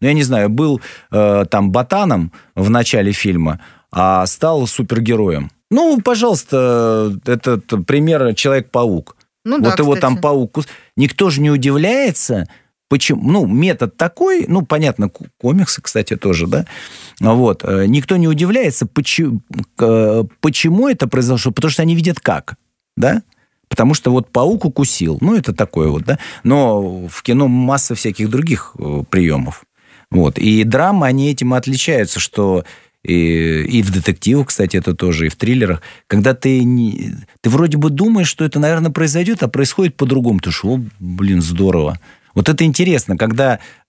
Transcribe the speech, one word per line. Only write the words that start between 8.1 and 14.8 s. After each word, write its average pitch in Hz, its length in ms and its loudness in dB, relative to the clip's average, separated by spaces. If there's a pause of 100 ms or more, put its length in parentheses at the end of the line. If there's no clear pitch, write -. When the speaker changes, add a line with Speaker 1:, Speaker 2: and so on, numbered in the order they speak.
Speaker 1:
Человек-паук. 120 840 -2 (300)
Speaker 2:
Ну 262 160 -2
Speaker 1:
Вот 190 160 2
Speaker 2:
да, 151 60 2
Speaker 1:
его 143 100 2
Speaker 2:
кстати. 117 80 -2
Speaker 1:
там 127 160 2
паук 143 360 0
кус-, 156 140 -4 (300)
никто 160 320 0
же 139 120 -2
не 151 100 2
удивляется, 147 960 0 (420)
почему, 139 420 0
ну, 185 160 2
метод 127 500 0
такой, 349 500 0
ну, 185 160 0
понятно, 147 460 0